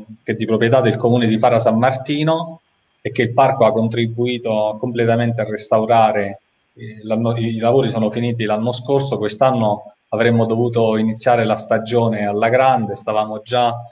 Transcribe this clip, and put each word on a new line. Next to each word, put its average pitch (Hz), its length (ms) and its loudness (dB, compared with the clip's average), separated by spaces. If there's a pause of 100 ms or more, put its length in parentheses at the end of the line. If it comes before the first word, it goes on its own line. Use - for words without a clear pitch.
(220)
che 113 100 -4
è - 20 -4
di 107 100 -6
proprietà 117 360 2
del 127 160 2
comune 120 300 2
di 110 120 0
Fara 120 200 4
San 113 200 2
Martino 156 840 -2 (400)
e - 120 -8
che 127 100 0
il 117 100 -2
parco 127 320 4
ha 110 80 4
contribuito 113 1080 -2
completamente 117 640 0
a 107 80 -4
restaurare. 107 920 0 (320)
Eh, 107 300 -16
l'anno, 113 340 -2
i 113 180 -2
lavori 117 320 2
sono 110 220 -2
finiti 117 340 -4
l'anno 110 280 -2
scorso, 135 440 -2
quest'anno 107 800 0 (140)
avremmo 117 360 2
dovuto 113 540 0
iniziare 113 460 0
la 110 120 0
stagione 110 720 -2
alla 107 240 0
grande, 123 440 2
stavamo 107 460 -4
già 120 340 -2 (180)